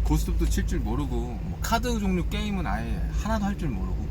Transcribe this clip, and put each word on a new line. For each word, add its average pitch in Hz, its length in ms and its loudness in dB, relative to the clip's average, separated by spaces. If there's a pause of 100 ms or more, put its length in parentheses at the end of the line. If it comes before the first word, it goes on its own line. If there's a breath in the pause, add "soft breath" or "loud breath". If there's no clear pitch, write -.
고스톱도 156 460 2
칠 190 160 2
줄 180 140 0
모르고, 123 360 -2 (280)
뭐, - 180 -6
카드 233 380 0
종류 185 280 2
게임은 208 380 -2
아예 113 340 -2 (220)
하나도 208 240 2
할 202 100 0
줄 165 140 -2
모르고. 185 300 -2 (120)